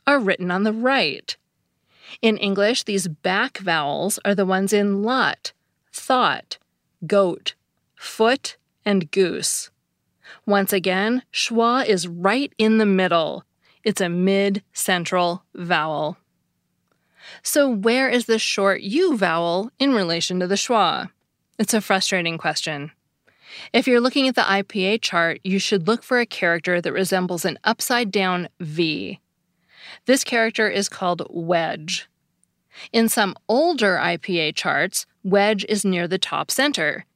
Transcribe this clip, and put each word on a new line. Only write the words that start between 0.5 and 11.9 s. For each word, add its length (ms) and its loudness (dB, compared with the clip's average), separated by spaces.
on 120 0
the 80 0
right. 640 -2
In 160 2
English, 460 0
these 260 -2
back 480 -2
vowels 640 -2
are 120 0
the 100 0
ones 260 0
in 320 2
lot, 480 -2
thought, 680 -2
goat, 500 0
foot, 600 0
and 260 0
goose. 580 -2
Once 260 2
again, 520 0
schwa 520 0
is 220 0